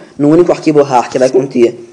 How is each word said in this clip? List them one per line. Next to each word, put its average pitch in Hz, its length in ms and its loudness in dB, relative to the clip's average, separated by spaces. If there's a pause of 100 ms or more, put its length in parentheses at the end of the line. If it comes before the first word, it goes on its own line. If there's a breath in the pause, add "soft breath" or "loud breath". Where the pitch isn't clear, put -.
(180 loud breath)
No 143 100 0
único 175 240 2
arquivo 147 320 0
rar 127 260 -2
que - 80 -6
vai 131 120 2
conter 123 500 -2 (140 loud breath)